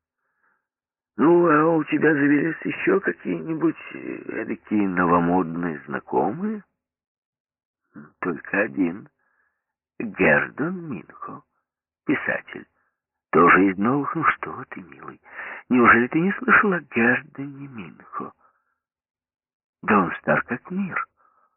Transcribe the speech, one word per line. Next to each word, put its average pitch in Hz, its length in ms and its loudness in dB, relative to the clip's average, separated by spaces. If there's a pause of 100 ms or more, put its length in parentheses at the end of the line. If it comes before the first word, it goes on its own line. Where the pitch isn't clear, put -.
(1160)
«Ну, 170 300 6
а 160 300 4
у 151 80 0
тебя 151 280 2
завелись 147 520 2
еще - 360 0
какие-нибудь, 160 760 -4 (160)
э, 67 60 -14 (440)
эдакие 107 460 -2
новомодные 87 1000 0
знакомые?» 165 760 -4 (1600)
«Только 92 400 -4
один. 95 480 -2 (880)
Гердон 101 920 -2
Минхо, - 520 -14 (640)
писатель. - 600 -6 (640)
Тоже 87 400 6
из 90 80 -6
новых? 131 360 0
Ну 160 100 -2
что - 460 -2
ты, - 120 -14
милый, - 380 -20 (480)
неужели 120 400 6
ты 160 120 0
не 196 120 2
слышал 214 400 2
о 175 80 -2
Гердоне 139 880 -2
Минхо?» - 640 -14 (1500)
«Да 101 160 2
он 90 220 0
стар - 220 0
как - 280 -10
мир». 185 360 -6 (500)